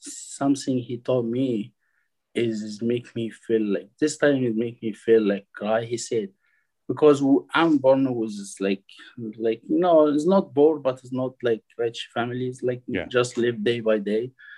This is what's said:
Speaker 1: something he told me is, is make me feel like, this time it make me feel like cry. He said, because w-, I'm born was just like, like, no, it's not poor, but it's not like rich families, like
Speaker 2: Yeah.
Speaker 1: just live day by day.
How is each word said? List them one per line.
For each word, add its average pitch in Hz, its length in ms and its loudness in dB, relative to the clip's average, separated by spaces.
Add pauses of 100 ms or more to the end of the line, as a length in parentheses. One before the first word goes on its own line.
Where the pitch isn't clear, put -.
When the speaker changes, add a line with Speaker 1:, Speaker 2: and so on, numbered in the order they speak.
Speaker 1:
something - 760 -4
he 123 220 -6
told 127 280 -2
me 120 460 -4 (640)
is, 113 260 -2
is 107 200 -12
make 120 340 -4
me 113 160 -6
feel 110 320 -2
like, 98 260 -4 (100)
this 151 180 -2
time 139 260 2
it 117 120 -2
make 117 280 -6
me 110 100 -4
feel 113 300 4
like 98 300 -2
cry. 110 320 -2
He 117 120 -6
said, 110 320 -4 (580)
because 139 340 4
w-, 139 320 4
I'm 156 240 4
born 131 360 4
was 110 240 -4
just 98 240 -12
like, 98 220 -2 (340)
like, 113 500 -4
no, 160 400 4
it's 151 200 0
not 190 260 2
poor, 147 260 6
but 131 200 -4
it's 127 140 -16
not 127 280 -4
like 117 220 0 (140)
rich 117 360 -6
families, 123 480 -6
like 127 260 -4
Speaker 2:
Yeah. 92 200 -4
Speaker 1:
just 123 300 -2
live 117 260 -2
day 117 160 0
by 110 200 0
day. 107 320 -4 (260)